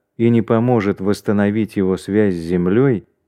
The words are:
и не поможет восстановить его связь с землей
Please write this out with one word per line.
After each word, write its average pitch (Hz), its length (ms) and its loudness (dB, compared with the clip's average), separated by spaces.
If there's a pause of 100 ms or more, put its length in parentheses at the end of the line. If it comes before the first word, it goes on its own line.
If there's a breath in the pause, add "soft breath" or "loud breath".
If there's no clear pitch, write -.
(160)
и 117 140 2
не 117 120 2
поможет 113 600 0
восстановить 104 760 -2
его 95 220 0
связь 101 380 0
с - 20 -4
землей 90 680 0 (220)